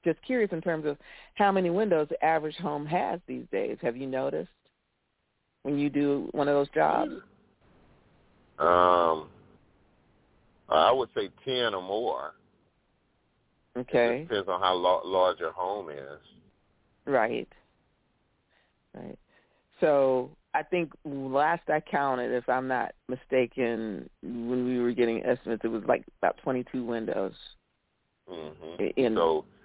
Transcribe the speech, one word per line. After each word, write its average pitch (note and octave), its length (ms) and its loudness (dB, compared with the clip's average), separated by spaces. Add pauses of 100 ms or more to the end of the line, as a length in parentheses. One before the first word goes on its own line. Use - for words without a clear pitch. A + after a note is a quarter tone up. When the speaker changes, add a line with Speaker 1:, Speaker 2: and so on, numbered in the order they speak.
Speaker 1:
just E3 180 0
curious A#3+ 300 0
in E3 80 -4
terms D#3+ 260 -4
of C#3+ 100 -2 (380)
how G3+ 160 4
many F#3 200 2
windows F3 380 2
the - 160 -4
average D#3 320 2
home D3+ 300 -4
has F3 400 -2
these B2 240 -10
days. - 320 -4
Have A#2 140 -4
you C3+ 100 -8
noticed C3+ 440 -4 (1120)
when C#3+ 120 -2
you C#3+ 140 0
do C#3+ 420 0
one C#3+ 160 0
of C#3+ 60 2
those C#3+ 200 2
jobs? D#3 380 2 (1500)
Speaker 2:
Um, E2+ 680 4 (1400)
I E2+ 240 6
would B2+ 220 0
say G2+ 160 -4 (140)
ten B2 300 -2
or F#2 80 -6
more. F#2 520 -6 (1400)
Speaker 1:
Okay. B2 460 0
Speaker 2:
It E3+ 60 -14
depends G2+ 200 -2
on F2+ 120 -2
how F#2 140 2
lo-, F2+ 300 2
large F#2 340 2
your E2 140 -6
home F#2 360 -6
is. C#2+ 300 -14 (880)
Speaker 1:
Right. A#2+ 420 0 (1500)
Right. - 240 -14 (640)
So C3+ 500 4 (240)
I D3+ 80 0
think E3+ 300 -2 (120)
last C#3 640 0
I D#3 120 2
counted, C3 520 -2
if B2 160 -2
I'm C3 180 0
not B2+ 260 -2 (160)
mistaken, A#2 1000 -2 (120)
when A#2+ 440 -4
we B2+ 140 0
were A#2+ 120 0
getting A2+ 320 0
estimates, A#2 400 -2
it A#2 40 0
was, A2+ 180 -4
like, - 180 2 (160)
about - 220 0
twenty-two B2+ 420 -4
windows G#2+ 480 -4 (1000)
Speaker 2:
Mm-hmm. D#2+ 520 -10
Speaker 1:
i-, F#2 140 -2
in, A#2+ 180 2
Speaker 2:
So E2 300 2 (200)